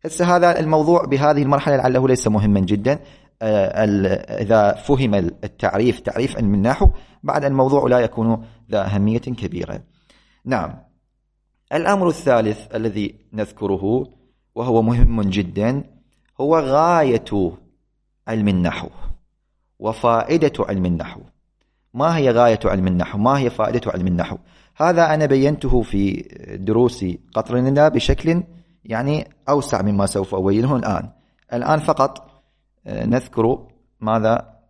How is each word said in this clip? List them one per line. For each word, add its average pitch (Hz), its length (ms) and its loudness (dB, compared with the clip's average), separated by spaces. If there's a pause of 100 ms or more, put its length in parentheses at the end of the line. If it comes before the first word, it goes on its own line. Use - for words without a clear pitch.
هسه 175 320 0
هذا 175 240 4
الموضوع 156 440 2
بهذه 143 380 2
المرحلة 143 340 2
لعله 131 320 2
ليس 127 200 2
مهماً 104 320 2
جدًا. 104 380 0 (440)
آه، 107 420 0
ال-، 101 220 2 (340)
إذا 104 320 4
فهم 131 420 0
التعريف، 101 880 -2
تعريف - 360 -6
علم 107 180 0
النحو، 101 360 4 (320)
بعد 139 220 -4
الموضوع 135 440 2
لا 123 100 4
يكون 113 480 -2 (240)
ذا 101 160 -2
أهمية 104 320 0
كبيرة. 95 640 -8 (600)
نعم. 107 300 -4 (1000)
الأمر 175 360 0
الثالث 113 680 -2
الذي 107 400 -6 (180)
نذكره 104 760 -4 (480)
وهو 117 280 0
مهم 117 400 4
جدًا 101 600 -2 (560)
هو 151 180 2
غاية 135 960 0 (760)
علم 110 200 0
النحو 87 400 -2 (920)
وفائدة 117 800 0
علم 95 280 -2
النحو. 85 340 -4 (760)
ما 156 220 0
هي 139 140 2
غاية 117 340 4
علم 95 220 0
النحو؟ 90 320 -2
ما 127 200 2
هي 127 120 0
فائدة 110 420 -2
علم 92 140 -4
النحو؟ 87 320 -2 (380)
هذا 165 380 2
أنا 151 120 0
بينته 135 560 2
في 101 300 -2 (480)
دروس 113 440 0 (300)
قطر 113 220 -4
الندى 139 340 4
بشكل 160 520 0 (420)
يعني 131 440 -4 (200)
أوسع 117 340 0
مما 101 240 0
سوف 98 280 -4
أبينه 104 420 2
الآن. 98 340 -4 (420)
الآن 123 260 0
فقط، - 640 -4 (440)
آه، 107 200 -8
نذكر 117 600 -2 (340)
ماذا؟ 110 560 -2 (140)